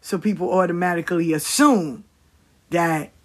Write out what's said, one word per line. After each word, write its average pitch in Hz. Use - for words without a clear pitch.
so -
people 180
automatically 175
assume 165
that 165